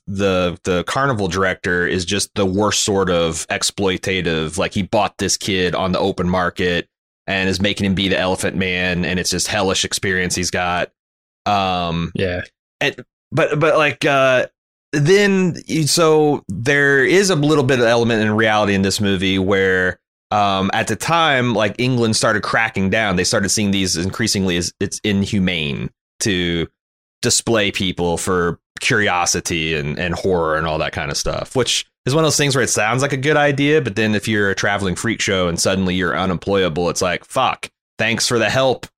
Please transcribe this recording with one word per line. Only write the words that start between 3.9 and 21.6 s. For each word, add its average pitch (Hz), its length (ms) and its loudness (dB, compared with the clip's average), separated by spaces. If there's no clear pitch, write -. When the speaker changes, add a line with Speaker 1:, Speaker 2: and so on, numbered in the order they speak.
Speaker 1:
Like, 85 160 -2
he 101 80 0
bought 98 340 -2
this 95 180 -2
kid 92 380 -2
on 92 200 -2
the - 60 0
open 90 300 0
market 87 580 -2
and 95 240 -2
is 90 100 -2
making 101 280 0
him 95 80 2
be 95 140 0
the 92 100 0
Elephant 92 360 -2
Man, 90 480 -2
and 87 160 -2
it's 85 120 -4
this 87 160 -2
hellish 95 360 0
experience 92 520 -2
he's 87 160 -4
got. 90 400 -2
Um, 87 640 0
Speaker 2:
Yeah. 90 280 -2
Speaker 1:
and, 139 220 -4
but, 147 280 0
but, 143 180 4
like, 147 280 0
uh, 131 400 4
then 190 600 4
you, 151 220 0
so 156 640 2
there 139 540 2
is 190 280 4
a 175 40 2
little 147 280 4
bit 127 160 2
of 120 60 4
element 117 360 4
in 107 100 2
reality 107 440 2
in 98 80 2
this 98 180 0
movie 98 380 2
where, 92 600 2
um, 98 420 2
at 110 160 0
the 110 80 -2
time, 139 600 0
like, 104 240 0